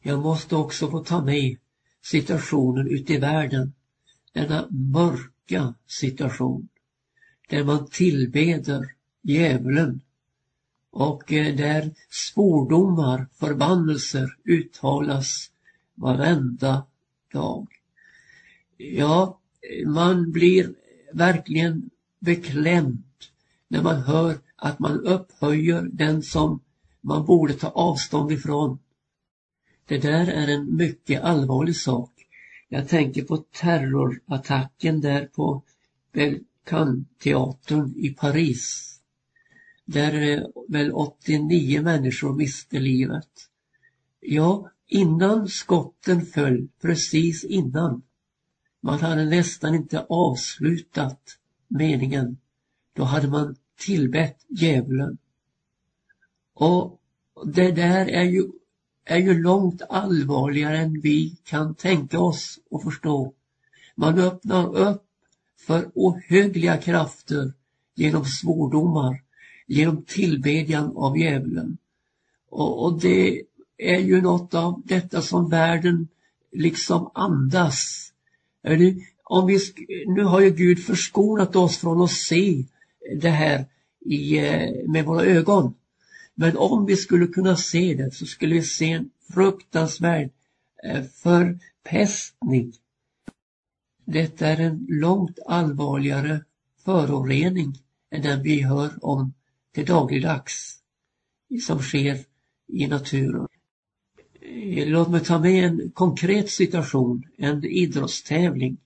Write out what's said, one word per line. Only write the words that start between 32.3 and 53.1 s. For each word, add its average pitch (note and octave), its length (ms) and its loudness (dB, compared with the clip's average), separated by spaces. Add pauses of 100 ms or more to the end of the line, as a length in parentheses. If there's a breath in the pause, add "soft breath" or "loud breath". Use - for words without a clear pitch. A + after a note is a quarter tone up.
Jag C#3 200 -6
tänker C#3+ 360 0
på D#3 120 -4
terrorattacken C#3 1600 -2
där C#3+ 260 -2
på - 360 -4 (500)
Belcanteatern C#3+ 1800 -2
i C#3 140 -4
Paris, C#3+ 880 -4 (880 soft breath)
där, D3 540 0
eh, - 60 -6 (240)
väl D3 240 -2
åttionio D3+ 920 0
människor C#3 520 0
miste C#3+ 440 -4
livet. C3 500 -2 (920)
Ja, E3+ 500 0 (160)
innan F#3+ 600 2
skotten F3 800 -2
föll, C3+ 420 0 (120)
precis E3 640 -2
innan, C#3 580 -2 (800)
man D3 180 -2
hade D#3+ 260 0
nästan E3 500 0
inte D#3 340 -4
avslutat D3+ 1300 -4 (300)
meningen, C3+ 680 -2 (580)
då C#3 60 -2
hade C#3 260 0